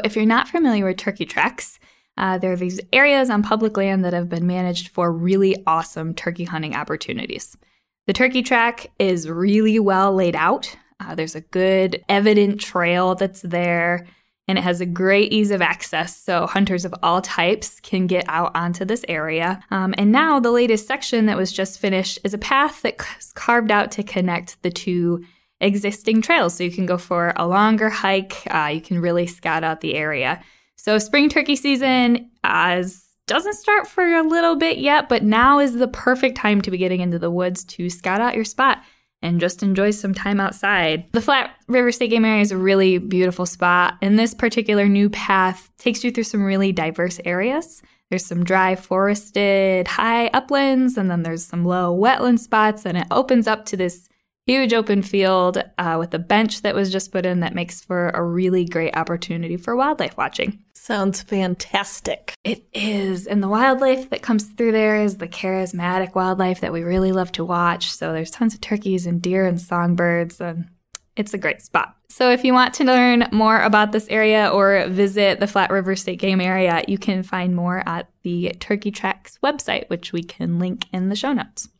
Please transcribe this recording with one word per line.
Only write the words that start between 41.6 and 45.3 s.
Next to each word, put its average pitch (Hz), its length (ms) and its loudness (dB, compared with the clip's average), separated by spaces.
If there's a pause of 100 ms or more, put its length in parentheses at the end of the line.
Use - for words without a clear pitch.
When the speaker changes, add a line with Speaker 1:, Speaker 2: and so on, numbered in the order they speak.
Speaker 1:
River 247 240 2
State 240 180 -2
Game 226 160 4
Area 214 160 4
is 208 100 2
a 190 60 -4
really 190 400 4
beautiful 180 480 0
spot, 180 560 2
and 196 160 4
this 226 160 2
particular 214 540 0
new 202 220 4
path 190 680 -2